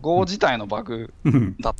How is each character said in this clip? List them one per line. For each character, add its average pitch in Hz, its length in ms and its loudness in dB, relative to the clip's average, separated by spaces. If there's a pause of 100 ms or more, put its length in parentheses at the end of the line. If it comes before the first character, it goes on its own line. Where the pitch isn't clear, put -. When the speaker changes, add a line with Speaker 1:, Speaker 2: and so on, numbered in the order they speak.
Speaker 1:
Go 165 200 2
自 190 180 -2
体 131 180 2
の 107 100 -8
バ 107 160 -4
グ 113 300 -10 (100)
Speaker 2:
う - 60 4
ん。 110 300 4
Speaker 1:
だ 117 120 -2
っ - 80 -4